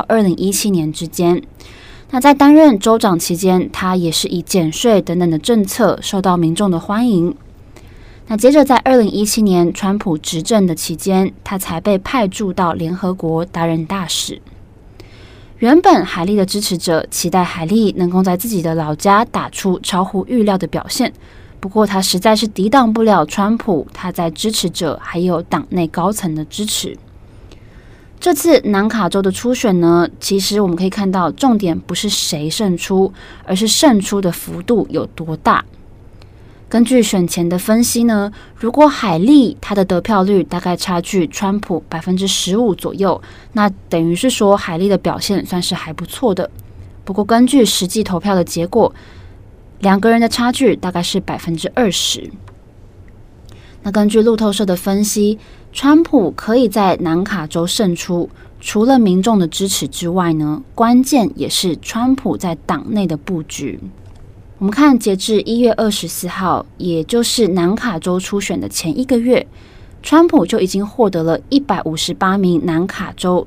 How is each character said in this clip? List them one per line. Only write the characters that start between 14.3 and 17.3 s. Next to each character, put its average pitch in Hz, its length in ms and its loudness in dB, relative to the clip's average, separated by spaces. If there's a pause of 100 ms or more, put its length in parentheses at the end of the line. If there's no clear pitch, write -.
原 262 240 6
本 339 220 6
海 180 200 -6
莉 208 120 0
的 190 100 2
支 202 140 -4
持 190 180 -4
者 165 320 0
期 - 180 -4
待 180 140 2